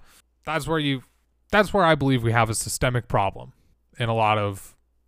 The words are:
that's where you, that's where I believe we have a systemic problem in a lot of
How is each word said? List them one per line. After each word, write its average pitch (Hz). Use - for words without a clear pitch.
that's 147
where 160
you, 139
that's 202
where 196
I 160
believe 135
we 113
have 113
a 113
systemic 123
problem 98
in 117
a 113
lot 107
of 101